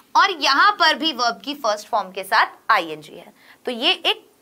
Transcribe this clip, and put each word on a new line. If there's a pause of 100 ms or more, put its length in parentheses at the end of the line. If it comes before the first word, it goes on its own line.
(160)
और
यहां
पर
भी
वर्ब
की
फर्स्ट
फॉर्म
के
साथ (240)
आईएनजी
है। (320)
तो
ये
एक (180)